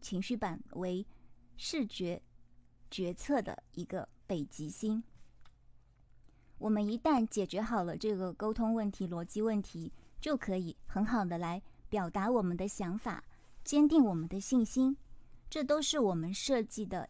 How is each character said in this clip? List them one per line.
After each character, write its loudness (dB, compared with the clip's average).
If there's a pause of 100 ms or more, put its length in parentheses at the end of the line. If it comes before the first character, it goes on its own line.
情 -4
绪 -2
版 -4 (120)
为 -4 (520)
视 -2
觉 -4 (640)
决 -2
策 0
的 -6 (120)
一 -6
个 -6 (160)
北 -2
极 -10
星。 -2 (1600)
我 0
们 2
一 -2
旦 4
解 0
决 -2
好 0
了 -2
这 0
个 -2
沟 -2
通 2
问 0
题、 -4
逻 -4
辑 -4
问 2
题， -8 (280)
就 0
可 -2
以 -4 (100)
很 0
好 2
的 -2
来 -4 (280)
表 0
达 0
我 4
们 2
的 -2
想 -4
法， -6 (400)
坚 6
定 10
我 4
们 0
的 -4
信 4
心， 4 (540)
这 -2
都 4
是 0
我 4
们 -2
设 2
计 -4
的 -4